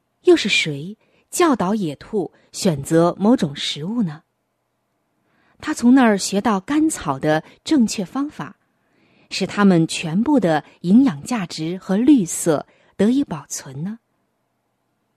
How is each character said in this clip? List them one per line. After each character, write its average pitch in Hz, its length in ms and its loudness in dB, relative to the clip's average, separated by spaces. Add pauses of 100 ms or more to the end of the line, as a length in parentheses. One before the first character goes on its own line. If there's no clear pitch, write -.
(240)
又 349 120 6
是 220 140 -2
谁 160 480 -4 (320)
教 320 260 2
导 190 200 -2
野 160 220 -4
兔 - 360 -6 (180)
选 151 300 -2
择 165 380 2
某 226 180 4
种 151 180 -4
食 - 280 -8
物 226 180 -4
呢？ 156 220 -6 (1400)
他 - 120 -8
从 240 220 4
那 269 100 6
儿 214 140 4
学 190 240 -4
到 202 180 -2
甘 302 300 0
草 139 300 -6
的 151 240 0 (200)
正 277 220 2
确 202 180 -4
方 277 240 -6
法， 156 280 -14 (760)
使 - 180 -4
它 - 160 0
们 175 240 6
全 170 340 -4
部 285 180 2
的 160 240 0 (180)
营 208 220 6
养 151 200 0
价 220 220 -6
值 165 320 -8
和 190 180 -4
绿 247 300 4
色 - 400 -2 (320)
得 208 140 2
以 269 120 0
保 143 240 -10
存 139 360 -12
呢？ 214 160 -10 (1160)